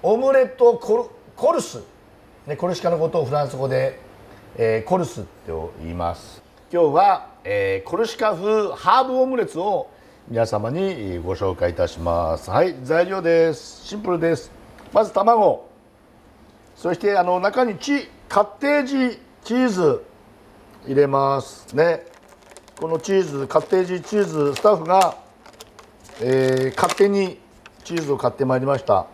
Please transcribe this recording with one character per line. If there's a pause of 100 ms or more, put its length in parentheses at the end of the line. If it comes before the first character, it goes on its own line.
オ
ム
レ
ッ
ト
コ
ル-、 (300)
コ
ル
ス。 (640)
ね、
コ
ル
シ
カ
の
こ
と
を
フ
ラ
ン
ス
語
で、 (580)
え
ー、
コ
ル
ス
っ
て (280)
言
い
ま
す。 (320)
今
日
は、 (120)
え
ー、
コ
ル
シ
カ
風
ハ
ー
ブ
オ
ム
レ
ツ
を (380)
皆
様
に
ご
紹
介
い
た
し
ま
す。
は
い、
材
料
で
す。
シ
ン
プ
ル
で
す。 (400)
ま
ず
卵。 (1080)
そ
し
て、
あ
の、
中
に
チ-、 (240)
カ
ッ
テ (140)
ー
ジ (240)
チ
ー
ズ (840)
入
れ
ま
す
ね。 (760)
こ
の
チ
ー
ズ、
カ
ッ
テ
ー
ジ
チ
ー
ズ、
ス
タ
ッ
フ
が、 (1040)
え
ー、
勝
手
に (460)
チ
ー
ズ
を
買
っ
て
ま
い
り
ま
し
た。